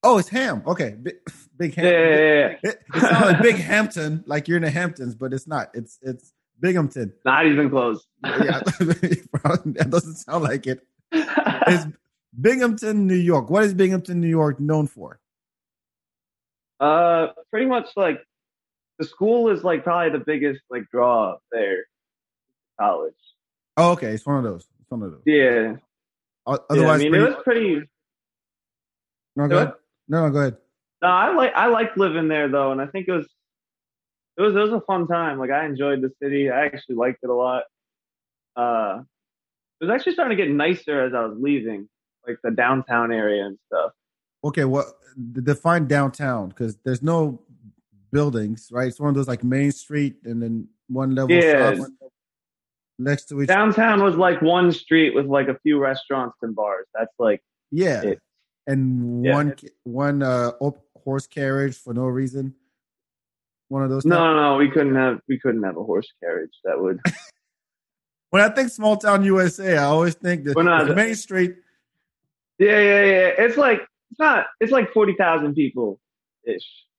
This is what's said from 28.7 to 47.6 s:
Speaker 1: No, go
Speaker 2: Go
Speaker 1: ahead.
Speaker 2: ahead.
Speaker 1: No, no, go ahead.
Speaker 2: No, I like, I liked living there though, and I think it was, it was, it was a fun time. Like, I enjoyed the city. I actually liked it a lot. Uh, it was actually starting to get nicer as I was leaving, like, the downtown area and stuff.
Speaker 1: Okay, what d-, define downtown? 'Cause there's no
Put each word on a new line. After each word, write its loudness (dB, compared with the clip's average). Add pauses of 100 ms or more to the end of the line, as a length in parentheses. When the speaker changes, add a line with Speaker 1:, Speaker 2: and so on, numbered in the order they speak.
Speaker 1:
No, -2
go 0
Speaker 2:
Go 2
Speaker 1:
ahead. 2
Speaker 2:
ahead. -14 (320)
Speaker 1:
No, 0
no, 2
go 0
ahead. -2 (460)
Speaker 2:
No, 2
I 2
like, 2
I 2
liked 0
living 0
there 0
though, 0
and -4
I -6
think -8
it -2
was, -4 (1120)
it 0
was, 2
it 2
was 0
a -2
fun -2
time. -2
Like, -4
I -2
enjoyed -2
the -4 (100)
city. -2
I 0
actually -8
liked -2
it -6
a 0
lot. -2 (880)
Uh, -4 (800)
it -8
was -2
actually -2
starting -2
to 0
get -2
nicer -2
as -4
I -2
was -10
leaving, -4 (380)
like, -8
the -4
downtown 0
area 0
and -10
stuff. -4 (500)
Speaker 1:
Okay, -2
what -2 (460)
d-, -8
define 0
downtown? -2
'Cause -8
there's -4
no -2 (680)